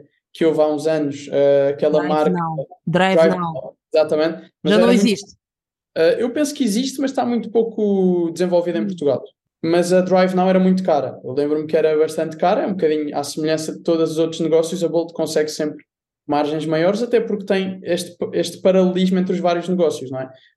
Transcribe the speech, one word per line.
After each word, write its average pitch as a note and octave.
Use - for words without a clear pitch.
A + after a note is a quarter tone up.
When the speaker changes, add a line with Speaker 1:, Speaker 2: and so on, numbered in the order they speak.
Speaker 1:
que -
houve D3+
há D3+
uns D3+
anos, D3+
eh, C#3+
aquela D3+
Speaker 2:
Drive D3+
Speaker 1:
marca D3+
Speaker 2:
Now. E3
Drive F3+
Speaker 1:
Drive E3
Speaker 2:
Now. E3+
Speaker 1:
Now, -
exatamente. D#3
Mas F#3
Speaker 2:
Já G#3+
não A3+
Speaker 1:
era A#3
muito G3+
Speaker 2:
existe? -
Speaker 1:
Eh, E3
eu B3
penso D4
que -
existe, B3+
mas C4
está B3
muito A#3+
pouco G3
desenvolvida F3
em G#3+
Speaker 2:
Hum. G#3
Speaker 1:
Portugal. D3
Mas E3+
a F#3
Drive F#3
Now F#3
era F#3
muito F#3
cara. C#3
Eu B2+
lembro-me D3
que D#3
era D#3
bastante D#3
cara, G3+
é D4+
um G#3
bocadinho D3+
à C#3+
semelhança D#3
de -
todos D#3+
os D#3
outros D#3+
negócios, E3
a D#3+
Bolt D#3+
consegue D#3
sempre D3+
margens D3
maiores, F3
até A#3
porque G3
tem F#3+
este, -
este -
paralelismo F#3
entre F#3
os E3+
vários F3
negócios, D3+
não C3
é? C3